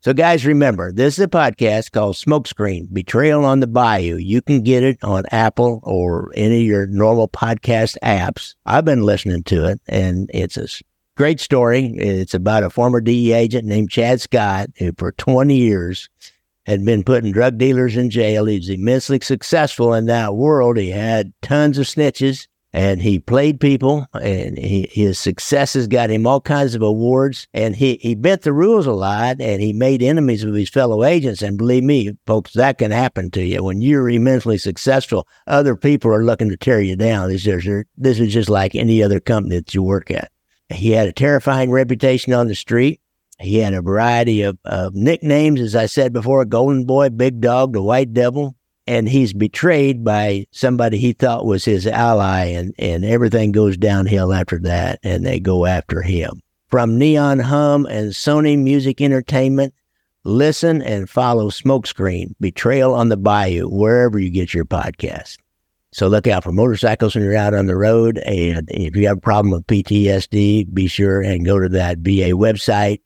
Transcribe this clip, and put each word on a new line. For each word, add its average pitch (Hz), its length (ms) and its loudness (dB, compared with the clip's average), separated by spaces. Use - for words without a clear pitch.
So, 131 80 2
guys, 165 320 2
remember, 131 460 2
this 131 260 2
is 196 80 2
a 180 40 -2
podcast 113 640 0
called 104 240 0
Smokescreen, 101 760 -4
Betrayal 143 520 0
on 135 160 2
the 127 80 0
Bayou. 110 480 0
You 98 260 -2
can 139 200 0
get 123 200 2
it 131 220 0
on 95 260 -2
Apple 117 540 0
or 87 500 -2
any 113 280 2
of 113 40 2
your 98 220 0
normal 107 400 2
podcast 113 720 -2
apps. - 540 -4
I've 147 180 2
been 131 200 2
listening 98 400 0
to 82 200 0
it, 92 220 -2
and 92 480 -2
it's - 220 -6
a - 80 -8
s-, - 180 -14
great 151 220 0
story. 123 580 0
It's 95 380 -4
about 95 300 0
a 90 60 -4
former 123 300 0
D 120 280 0
E 113 40 4
A 117 40 4
agent 117 280 0
named 104 260 -2
Chad 117 300 0
Scott, 101 560 -2
who 90 220 -4
for - 140 -6
twenty 135 460 2
years 92 500 0
had 98 180 -2
been 107 200 2
putting 120 260 2
drug 117 280 0
dealers 127 380 2
in 123 140 0
jail. 107 360 0
He 107 100 0
was 90 140 -6
immensely 120 520 0
successful 131 720 0
in 113 120 0
that 113 280 0
world. 123 440 2
He 95 120 -2
had 107 420 -2
tons 147 360 0
of 135 80 0
snitches, 135 640 -2
and 95 280 0
he 98 160 2
played 139 420 0
people, 139 540 0
and - 420 -6
he, 95 340 -2
his 101 280 0
successes 135 680 -2
got 117 220 0
him 110 180 0
all 131 140 2
kinds 143 340 -2
of 113 60 -4
awards, 120 720 0
and 110 240 -2
he, 127 240 2
he 117 140 -2
bent 180 280 0
the 151 120 0
rules 190 320 2
a 123 60 0
lot, 107 480 -2
and 104 200 -2
he 104 140 -2
made 127 280 2
enemies 131 400 2
of 107 120 -4
his 104 160 -2
fellow 120 340 0
agents. 139 380 0
And 101 160 -4
believe 123 260 2
me, 123 400 0
folks, 110 300 -2
that 127 240 0
can 107 120 -2
happen 110 420 -2
to 92 120 -4
you. 92 180 -4
When 95 200 -4
you're 135 260 2
immensely 120 480 2
successful, 104 720 -2
other 143 280 2
people 139 380 2
are 110 100 2
looking 113 240 0
to 95 80 -4
tear 120 240 0
you 95 160 -2
down. 104 320 0
This 95 180 -4
is, 101 380 -2
this 127 220 0
is 107 120 2
just 110 160 0
like 95 260 0
any 113 280 2
other 98 180 2
company 98 360 -2
that - 180 -8
you 95 80 0
work 95 280 -2
at. - 220 -6
He 101 220 0
had 110 160 2
a 90 40 -6
terrifying 135 600 0
reputation 127 600 0
on 120 160 2
the 101 60 -4
street. 127 460 0
He 95 200 -2
had 104 160 0
a 90 80 -4
variety 113 580 0
of, 101 240 -2
of 95 300 -6
nicknames, 147 640 2
as 113 160 -2
I 113 100 2
said 127 280 0
before, 123 320 2
Golden 127 380 0
Boy, 135 260 2
Big 120 320 0
Dog, 123 320 2
the 98 80 -2
White 120 320 0
Devil. 127 420 0
And 117 200 0
he's 127 240 2
betrayed 135 720 0
by 104 460 -2
somebody 117 480 0
he 120 140 2
thought 117 340 -2
was 98 180 0
his 98 220 0
ally, 101 600 0
and, 87 340 -6
and 85 240 -2
everything 113 480 2
goes 101 240 2
downhill 98 560 2
after 90 260 -2
that, 87 460 -4
and 90 200 -2
they 85 140 -2
go 90 280 0
after 82 360 -2
him. 85 400 -4
From 117 300 2
Neon 143 400 2
Hum 143 480 2
and 107 240 -6
Sony 147 480 0
Music 135 420 0
Entertainment, 135 720 0
listen 151 580 0
and 104 260 -6
follow 120 400 0
Smokescreen, 92 920 -2
Betrayal 131 520 0
on 117 160 2
the 107 80 2
Bayou, 95 520 0
wherever 107 500 2
you 95 120 -2
get 90 220 -2
your 82 120 -2
podcast. - 720 -8
So 95 160 0
look 104 180 2
out 95 160 0
for 92 80 -8
motorcycles 107 640 0
when 107 80 0
you're 101 140 0
out 104 180 0
on 98 120 0
the 92 100 0
road, 113 420 2
and 85 540 -2
if 85 240 -4
you 101 100 2
have 101 120 0
a - 20 -10
problem 104 320 2
with 85 160 -4
P 101 160 0
T 104 260 2
S 95 160 0
D, 104 380 2
be 95 240 -2
sure 98 340 0
and 90 240 -2
go 98 140 2
to 92 80 0
that 90 300 -2
V 95 260 2
A 90 80 2
website. 104 720 0